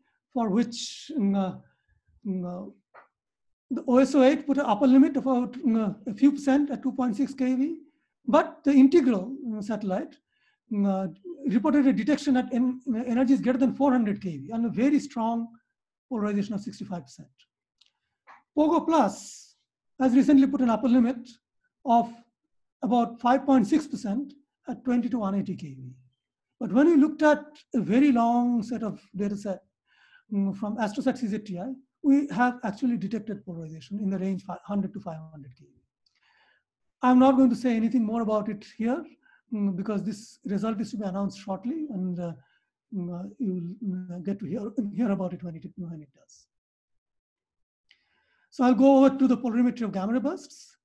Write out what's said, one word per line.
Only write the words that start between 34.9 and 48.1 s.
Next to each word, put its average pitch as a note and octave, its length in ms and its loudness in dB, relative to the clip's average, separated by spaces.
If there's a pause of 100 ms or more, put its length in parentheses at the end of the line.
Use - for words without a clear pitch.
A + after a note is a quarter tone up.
to - 60 -12
five D#3+ 180 -12 (140)
hundred C#3 240 -20
K - 80 -20
V. - 60 -20 (1300)
I'm B3+ 160 6
not C4 180 6
going C4 140 6
to A#3 60 0
say B3 180 -2
anything A3+ 300 0
more A3+ 180 -2
about G#3+ 260 -2
it G#3 160 -10 (120)
here, B3+ 280 -4 (480)
mm, G3+ 240 -2
because G3 280 -4
this G#3+ 400 -10
result G#3 360 -4
is - 120 -8
to - 40 -8
be G#3 80 -6
announced G3 360 -6
shortly, B3 500 -8
and, F#3 280 -6
uh, F3 140 -8 (640)
mm, F3 180 -8
uh, F3+ 160 -12 (100)
you'll, F#3 360 -6 (100)
mm, F3+ 400 -8
get G3 140 -6
to G3 80 -12
hear, G3+ 240 -8 (240)
hear G#3 160 -2
about F#3 220 -4
it F3+ 100 -12
when E3+ 140 -10
it, D3+ 80 -16 (120)
when E3 240 -12
it D3+ 140 -20
does. - 320 -20 (2000)